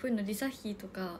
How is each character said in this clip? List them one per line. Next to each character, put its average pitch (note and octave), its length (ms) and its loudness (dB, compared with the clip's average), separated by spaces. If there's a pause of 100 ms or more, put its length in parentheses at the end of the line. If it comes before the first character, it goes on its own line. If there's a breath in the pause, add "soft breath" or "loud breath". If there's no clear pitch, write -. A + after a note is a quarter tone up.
こ C4 60 0
う - 0 -
い B3+ 60 4
う - 20 6
の G#3 80 6
リ G3+ 100 2
サ C4+ 160 2
ヒ A#3+ 220 -4
ー G#3 40 0
と G3 120 -8
か、 F#3 340 -4